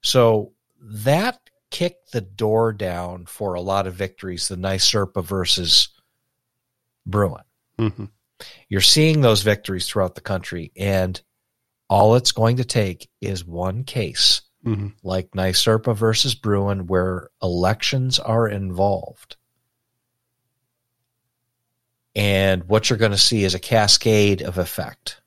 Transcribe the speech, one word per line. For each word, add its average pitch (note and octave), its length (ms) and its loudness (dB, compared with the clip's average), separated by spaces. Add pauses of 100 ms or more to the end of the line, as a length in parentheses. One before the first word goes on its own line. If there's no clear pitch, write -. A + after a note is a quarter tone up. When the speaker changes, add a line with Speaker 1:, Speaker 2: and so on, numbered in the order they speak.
Speaker 1:
So A2+ 500 2 (280)
that C3+ 600 -2 (280)
kicked - 440 -6
the A#2+ 80 -2
door A2 520 0
down F2+ 540 -8
for G2 280 -6
a F2 60 -4
lot G2 280 -2
of F2+ 60 -10
victories, F#2 520 -8
the G2 80 -8
Nyserpa F#2+ 720 -2
versus F2+ 640 0 (1160)
Bruen. G2 380 -2 (340)
Speaker 2:
Mm-hmm. G#2+ 280 -2 (640)
Speaker 1:
You're G2 120 0
seeing D#3 400 4
those A2 220 4
victories G2 460 -2
throughout F#2+ 260 -2
the - 60 -14
country, F2 560 -8
and F#2 440 -2 (680)
all G2+ 260 6
it's B2+ 180 2
going A2+ 260 2
to B2 60 -2
take G2+ 460 -4 (100)
is F#2+ 240 -6
one F#2 400 -6
case - 580 0 (220)
Speaker 2:
Mm-hmm. G2+ 240 -4 (160)
Speaker 1:
like F#2 260 -4
Nyserpa A2 640 0
versus A2 400 0
Bruen, G2 540 -2
where F#2 420 -2 (100)
elections A2 800 0
are A2+ 300 0
involved. G2 880 -4 (2750)
And G2 500 2
what G#2+ 240 2
you're A#2 100 0
gonna G#2 200 2
see G#2 260 2
is F2+ 100 0
a F#2 60 -4
cascade G#2 840 4
of F2 160 -6
effect. - 680 -8